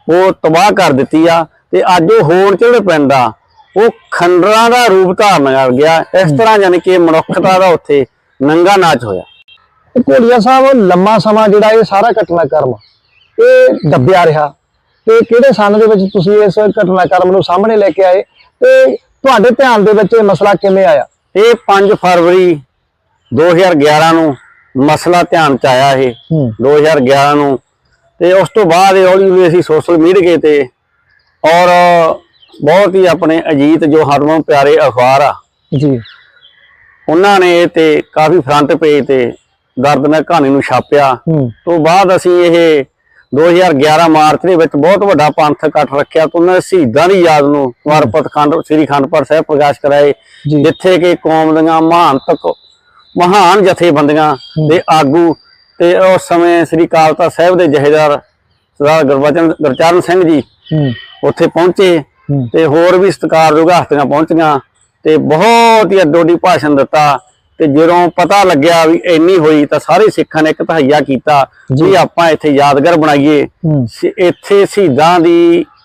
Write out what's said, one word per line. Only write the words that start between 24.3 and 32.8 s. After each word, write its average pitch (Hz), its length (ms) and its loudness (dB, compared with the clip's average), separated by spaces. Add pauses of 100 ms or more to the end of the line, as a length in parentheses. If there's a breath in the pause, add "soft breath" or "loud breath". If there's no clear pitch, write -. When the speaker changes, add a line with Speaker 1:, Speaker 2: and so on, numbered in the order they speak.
Speaker 1:
ਮਸਲਾ 156 460 0
ਧਿਆਨ 156 340 -2
ਚ 143 100 -4
ਆਇਆ 135 260 2
ਇਹ, 131 200 -2
Speaker 2:
ਹੂੰ। 135 400 -6 (100)
Speaker 1:
ਦੋ 143 140 2
ਹਜ਼ਾਰ 151 240 2
ਗਿਆਰਾਂ 139 360 0
ਨੂੰ। 139 220 -2 (600)
ਤੇ 175 140 0
ਉਸ 185 220 2
ਤੋਂ 214 100 0
ਬਾਅਦ 190 320 2
ਇਹ 185 100 2
ਹੌਲੀ 190 240 2
ਹੌਲੀ 180 180 2
ਅਸੀਂ 170 140 0
ਸੋਸ਼ਲ 156 360 -2
ਮੀਡੀਆ 175 380 2
ਤੇ 143 320 -2 (760)
ਔਰ 175 240 2 (960)
ਬਹੁਤ 180 300 2